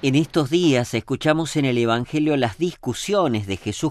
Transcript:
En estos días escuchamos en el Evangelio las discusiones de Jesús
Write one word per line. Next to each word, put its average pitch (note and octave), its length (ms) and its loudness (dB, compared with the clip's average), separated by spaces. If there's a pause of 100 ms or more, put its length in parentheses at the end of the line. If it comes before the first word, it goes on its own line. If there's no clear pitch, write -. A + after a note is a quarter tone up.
En C3+ 80 2
estos D3+ 360 2
días D3+ 440 2
escuchamos D3+ 600 -2
en D3 80 0
el B2+ 140 0
Evangelio B2 580 0
las A#2+ 220 -2
discusiones D3+ 880 -2
de G2 80 -4
Jesús B2+ 340 -4